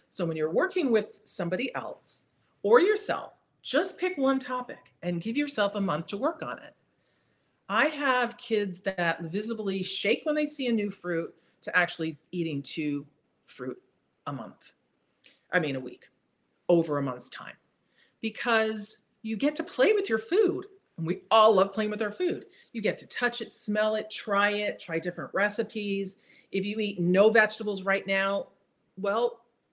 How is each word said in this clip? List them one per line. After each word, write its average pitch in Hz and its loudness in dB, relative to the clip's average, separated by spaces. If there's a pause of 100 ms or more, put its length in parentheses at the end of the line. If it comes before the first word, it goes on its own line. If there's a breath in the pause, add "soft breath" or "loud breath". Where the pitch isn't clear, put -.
So 185 -4
when 165 -2
you're 156 0
working 294 2
with 214 0
somebody 196 -4
else - -12 (380)
or 220 8
yourself, 370 0 (280)
just 370 0
pick 370 -2
one 262 2
topic - -8 (100)
and 175 -2
give 226 -4
yourself 214 0
a 202 -2
month 165 -2
to 202 -6
work 302 -2
on 123 -8
it. - -20 (960)
I 233 4
have 262 0
kids 208 -2
that 180 -2
visibly 196 -4
shake - 0
when 302 2
they 302 0
see 277 -4
a 233 2
new 208 0
fruit 170 -6 (280 soft breath)
to - -2
actually 165 -2 (140)
eating 165 -2
two 143 -4 (380)
fruit 131 -10 (460)
a 147 -6
month. 117 -14 (800 soft breath)
I 180 4
mean, 143 -2
a 131 -4
week, - -14 (580)
over 165 4
a 139 0
month's 127 -6
time, - -14 (640 soft breath)
because 220 0 (240)
you 220 -4
get 294 2
to - -4
play 339 4
with 403 0
your 220 2
food. 339 2 (320)
And 165 -4
we 170 -4
all 220 8
love 196 4
playing 214 -2
with 214 -4
our 208 -2
food. 311 -2 (260 soft breath)
You 226 -8
get 196 0
to - -16
touch 233 -4
it, - -10
smell 214 0
it, 214 -4
try 202 0
it, 208 -2
try 165 -6
different 165 -6
recipes. 208 -2 (320 soft breath)
If 196 0
you 214 -4
eat 208 -2
no 185 6
vegetables 208 0
right 196 0
now, 196 -2 (480)
well, 208 -2 (300)